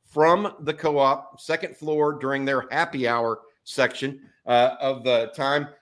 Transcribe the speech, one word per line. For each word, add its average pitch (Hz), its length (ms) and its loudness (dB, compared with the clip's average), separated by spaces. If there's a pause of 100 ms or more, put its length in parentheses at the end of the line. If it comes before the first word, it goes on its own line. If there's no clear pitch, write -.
from 170 580 2
the 151 120 -4
co-op 147 680 0
second - 360 -6
floor 151 380 -2
during 139 320 -4
their 131 260 -2
happy 143 360 -2
hour 117 340 0 (220)
section, 135 580 -2 (240)
uh, 120 340 4
of 135 240 -4
the 117 320 0
time. 143 320 -2 (140)